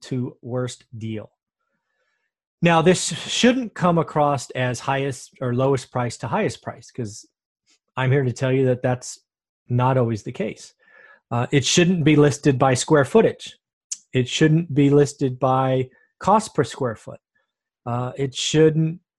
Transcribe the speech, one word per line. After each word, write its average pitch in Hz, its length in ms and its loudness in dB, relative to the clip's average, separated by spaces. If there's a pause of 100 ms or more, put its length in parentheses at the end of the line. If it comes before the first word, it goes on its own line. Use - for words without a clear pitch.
to 127 400 -6
worst 127 440 -8 (120)
deal. 110 340 -12 (1300)
Now, 165 220 4
this 180 200 2
shouldn't 240 720 -2
come 170 240 0
across 147 540 -2
as 127 280 -4
highest 139 600 -6
or 123 140 -4
lowest 135 360 -2
price 123 280 -6
to 120 80 -10
highest 175 340 -4
price, - 300 -16
'cause 110 340 -12 (720)
I'm 131 140 0
here 139 120 2
to 123 80 -2
tell 131 220 -2
you 131 140 2
that 123 160 -2
that's 123 360 -4 (480)
not 127 300 0
always 113 260 0
the 131 80 -10
case. - 420 -10 (580)
Uh, 120 200 -2
it 143 140 2
shouldn't 175 400 2
be 151 100 6
listed 143 420 4
by 131 180 4
square 143 280 2
footage. - 540 0 (560)
It 127 160 0
shouldn't 160 440 2
be 139 160 4
listed 139 480 2
by 131 520 0 (300)
cost 208 360 0
per 143 80 2
square 120 320 -6
foot. - 240 -20 (640)
Uh, 123 300 -4
it 135 200 -6
shouldn't, 160 640 2 (180)